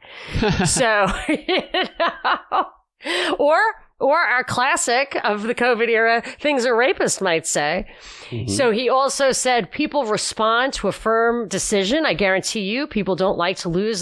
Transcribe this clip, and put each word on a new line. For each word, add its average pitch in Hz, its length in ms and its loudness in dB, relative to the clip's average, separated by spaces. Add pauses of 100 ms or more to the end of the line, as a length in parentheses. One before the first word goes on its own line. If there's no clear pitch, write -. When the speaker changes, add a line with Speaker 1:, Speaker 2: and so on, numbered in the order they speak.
(400)
Speaker 1:
<laughs> 202 240 2
Speaker 2:
So, 214 420 2 (120)
<laughs> - 100 -8
you 330 340 0 (100)
know, - 960 -2 (720)
or, 302 200 4 (420)
or 285 180 4
our 254 260 0
classic 269 800 0
of 208 180 -2
the 226 120 -4
covid 240 340 0
era, 226 340 2 (180)
things 277 240 0
a 247 100 2
rapist 247 460 2
might 165 260 0
say. 160 400 -2 (440)
Speaker 1:
Mm-hmm. 120 200 -6
Speaker 2:
So 233 200 2
he 233 180 0
also 262 440 2
said, 240 400 0
"People 294 340 -2
respond 226 680 0
to - 140 -4
a 175 40 0
firm 226 560 0
decision. 202 580 0
I 208 80 0
guarantee 190 460 0
you, 220 260 -4
people 190 300 -2
don't 190 220 0
like 175 200 0
to - 100 -8
lose 196 340 -2